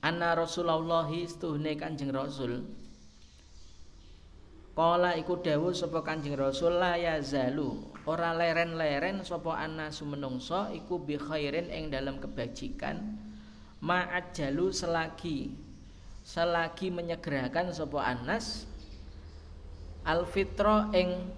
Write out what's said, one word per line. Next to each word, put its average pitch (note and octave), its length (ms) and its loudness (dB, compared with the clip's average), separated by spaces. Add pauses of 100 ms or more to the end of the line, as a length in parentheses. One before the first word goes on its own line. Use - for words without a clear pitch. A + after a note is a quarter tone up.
"Anna E3+ 320 4
Rasulullah, E3 720 4
setuhune D#3 720 -2
Kanjeng D3 320 -4
Rasul." C3+ 560 -2 (2000)
Qala F3 400 6
iku E3+ 240 0
dawuh D#3+ 320 4
sapa E3+ 320 0
Kanjeng D3 320 -2
Rasul, C#3 480 4
"La F3 160 4
yazalu, C#3+ 1040 0
ora E3 320 2
leren-leren E3 880 2
sapa E3 320 -2
annasu D#3 480 -4
menungsa C#3+ 720 -2
iku E3+ 240 -2
bi D3 160 -2
khairin D3+ 560 0
ing D#3 240 -4
dalam C3+ 240 -2
kebajikan, - 960 -4 (640)
ma'ajjalu F3 960 0
selagi, E3 800 -2 (720)
selagi E3+ 640 2
menyegerakan E3+ 800 0
sapa D3 320 0
Anas B2+ 640 -2 (1400)
al-fitra G3 880 4
ing F3+ 460 4